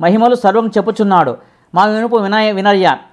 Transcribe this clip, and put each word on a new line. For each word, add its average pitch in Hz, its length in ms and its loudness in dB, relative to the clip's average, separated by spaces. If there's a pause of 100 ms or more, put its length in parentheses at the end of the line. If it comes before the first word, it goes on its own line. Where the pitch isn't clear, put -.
మహిమలు 220 340 2
సర్వం 226 320 0
చెప్పుచున్నాడు. 196 680 0 (380)
మా 185 100 2
వినుపు 220 300 -2
వినయ-, 214 360 0
వినయ్య. 190 460 0 (160)